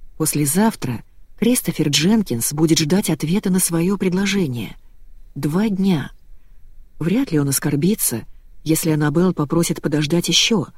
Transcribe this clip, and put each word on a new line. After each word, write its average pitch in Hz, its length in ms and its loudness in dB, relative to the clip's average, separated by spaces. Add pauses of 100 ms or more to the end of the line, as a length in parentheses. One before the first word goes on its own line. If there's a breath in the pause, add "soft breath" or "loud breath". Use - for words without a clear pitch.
(160)
Послезавтра 151 880 0 (340)
Кристофер 190 520 0
Дженкинс 147 640 0
будет 156 260 4
ждать 180 320 2
ответа 170 400 0
на 185 100 2
свое 175 380 0
предложение. 185 800 -2 (580)
Два 151 340 0
дня. 190 420 0 (880)
Вряд 196 320 0
ли 156 80 2
он 143 120 2
оскорбится, 147 760 0 (400)
если 156 260 0
Аннабелл 156 440 2
попросит 160 480 0
подождать 151 460 0
еще. 175 500 2